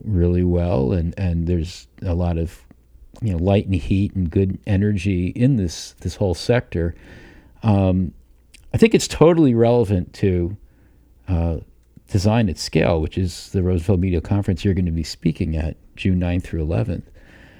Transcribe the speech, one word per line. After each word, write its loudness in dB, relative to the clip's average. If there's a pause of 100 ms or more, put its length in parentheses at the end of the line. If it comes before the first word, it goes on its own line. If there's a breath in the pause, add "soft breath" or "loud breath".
really 2
well, 0
and, -2
and -2
there's -4 (140)
a -2
lot -2
of, -4 (640)
you -2
know, -2
light 2
and 0
heat 0
and -2
good 0
energy 0
in 2
this, -6
this -8
whole 0
sector. -2 (720 loud breath)
Um, 2 (580)
I -2
think 6
it's 2
totally 4
relevant 2
to, 0 (720 soft breath)
uh, 0 (500)
design 2
at -4
scale, 0
which -4
is -6
the 0
Roosevelt 0
Media 0
Conference -2
you're 2
gonna -2
be -4
speaking -4
at -4 (200)
June 0
ninth -2
through -6
eleventh. -4 (500 soft breath)